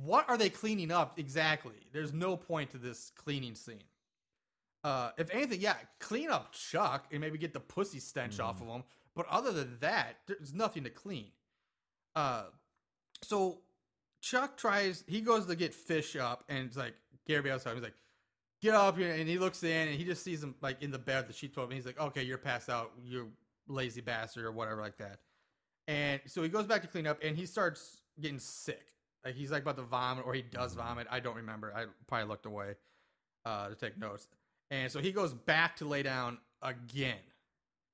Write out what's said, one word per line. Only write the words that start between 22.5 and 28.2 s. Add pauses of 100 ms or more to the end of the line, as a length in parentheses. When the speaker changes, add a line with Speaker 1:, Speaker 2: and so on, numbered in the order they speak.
Speaker 1:
out, (100)
you (340)
lazy
bastard,"
or
whatever
like
that. (680)
And
so
he
goes
back
to
clean
up,
and
he
starts (180)